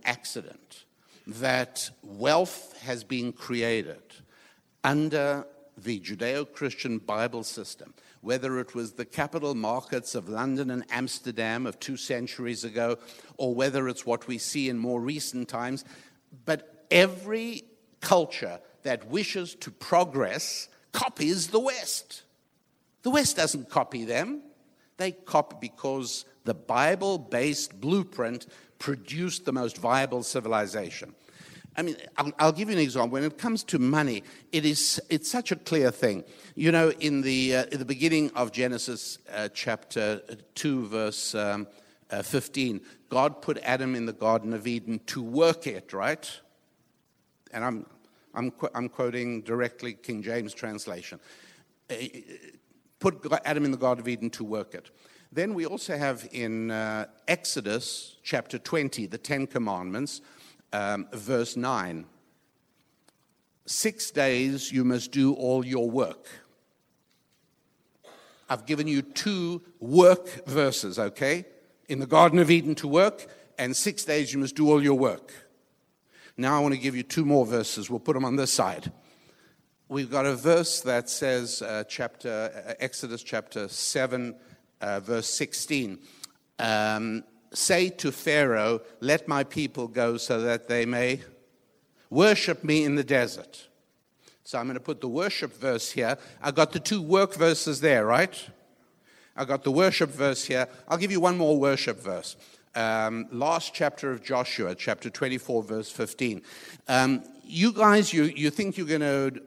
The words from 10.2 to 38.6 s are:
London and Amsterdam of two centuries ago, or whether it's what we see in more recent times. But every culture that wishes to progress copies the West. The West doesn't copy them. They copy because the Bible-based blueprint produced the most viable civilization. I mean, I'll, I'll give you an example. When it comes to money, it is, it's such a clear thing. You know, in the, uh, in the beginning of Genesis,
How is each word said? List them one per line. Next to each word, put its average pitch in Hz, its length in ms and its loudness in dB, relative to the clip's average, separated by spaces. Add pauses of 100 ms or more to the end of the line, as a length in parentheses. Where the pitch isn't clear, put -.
London 131 440 -2
and 123 180 -6
Amsterdam 120 760 -4
of 101 120 -8
two 135 180 -8
centuries 120 680 -6
ago, 117 340 -2 (400)
or 127 160 0
whether 131 340 2
it's 123 200 -6
what 117 200 -2
we 123 120 -6
see 139 300 -4
in 120 80 -2
more 120 220 -2
recent 127 480 -6
times. 127 380 -6 (580)
But - 460 -4
every 196 760 0 (360)
culture 120 600 0 (220)
that 123 260 -6
wishes 180 480 -4
to - 140 -14
progress 139 1000 -2 (240)
copies 175 560 0
the 208 120 2
West. - 640 -4 (800)
The 247 80 0
West 285 260 4
doesn't 151 320 0
copy 123 340 0
them. 170 380 -2 (560)
They 185 140 -4
copy - 480 0
because 131 680 -6 (180)
the 113 100 -2
Bible-based 147 1300 0
blueprint 127 680 -2 (300)
produced 143 680 -6
the 135 80 0
most 123 240 -2
viable 123 440 0
civilization. 107 920 -4 (640)
I 160 60 -2
mean, 160 120 -4 (220)
I'll, 147 200 -2
I'll 160 140 6
give 190 160 -2
you 214 80 0
an 165 60 4
example. 123 320 2
When 135 100 0
it 151 140 -4
comes 226 280 -2
to 165 140 0
money, 127 440 2 (280)
it 156 140 0
is, - 340 0 (100)
it's 151 220 -2
such 240 200 -4
a - 40 0
clear 143 340 2
thing. 104 340 0 (320)
You 160 160 4
know, 165 280 6
in 147 220 2
the, 131 340 2
uh, 127 160 2
in 147 80 -4
the 131 60 -6
beginning 147 500 2
of 123 160 0
Genesis, 123 680 -4 (140)